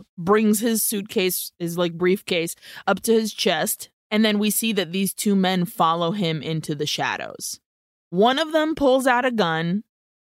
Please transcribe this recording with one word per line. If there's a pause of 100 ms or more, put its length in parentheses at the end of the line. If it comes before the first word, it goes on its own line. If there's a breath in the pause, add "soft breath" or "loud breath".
(200)
brings
his
suitcase,
his,
like,
briefcase, (300 loud breath)
up
to
his
chest. (220)
And
then
we
see
that
these
two
men
follow
him
into
the
shadows. (520)
One
of
them
pulls
out
a
gun. (380)